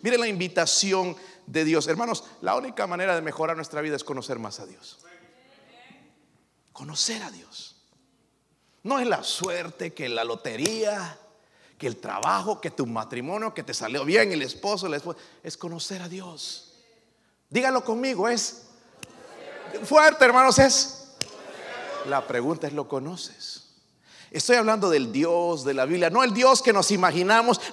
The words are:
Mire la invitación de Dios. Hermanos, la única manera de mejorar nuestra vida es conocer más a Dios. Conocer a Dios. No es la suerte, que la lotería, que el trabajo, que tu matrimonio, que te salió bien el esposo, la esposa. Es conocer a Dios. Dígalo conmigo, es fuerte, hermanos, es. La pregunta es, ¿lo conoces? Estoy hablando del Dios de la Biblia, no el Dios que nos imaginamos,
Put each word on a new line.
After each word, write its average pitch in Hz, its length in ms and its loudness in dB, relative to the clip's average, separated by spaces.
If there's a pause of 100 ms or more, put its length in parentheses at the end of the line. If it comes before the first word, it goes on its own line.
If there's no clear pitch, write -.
Mire 240 160 2
la 233 120 2
invitación 180 880 0 (280)
de 160 200 0
Dios. 156 220 2
Hermanos, 226 360 -2 (160)
la 185 160 0
única 233 320 -4
manera 180 280 0
de 165 60 -2
mejorar 160 360 -4
nuestra 151 240 -8
vida 151 160 -4
es 127 80 -8
conocer 131 340 -8
más 104 220 -12
a 98 40 -16
Dios. - 340 -20 (1700)
Conocer 156 500 -6
a 180 80 -12
Dios. - 420 -20 (1120)
No 262 140 0
es 247 80 0
la 160 160 0
suerte, 175 720 -6
que 135 160 -8
la 117 160 -4
lotería, 175 920 -4 (600)
que - 100 -6
el 117 80 -6
trabajo, 160 640 -2
que 170 100 -6
tu 143 160 -4
matrimonio, 123 680 -6
que 156 100 -10
te 127 100 -10
salió 127 300 -4
bien 196 300 4
el 156 80 -2
esposo, 190 480 -4
la 147 80 -4
esposa. 160 220 -10 (220)
Es 165 140 -12
conocer 175 460 -10
a 175 80 -12
Dios. 175 640 -14 (760)
Dígalo 254 320 0
conmigo, 233 460 -2
es - 360 -4 (1200)
fuerte, 302 400 8
hermanos, 254 340 8
es. - 540 4 (960)
La 139 200 -2
pregunta 143 400 -2
es, 135 60 -8
¿lo 147 160 -6
conoces? - 800 -10 (640)
Estoy 240 260 2
hablando 220 320 4
del 131 240 2
Dios 165 500 0
de 135 120 0
la 131 100 2
Biblia, 170 240 2
no 208 120 4
el 247 120 2
Dios 254 280 6
que 233 120 4
nos 196 180 4
imaginamos, 196 680 4 (120)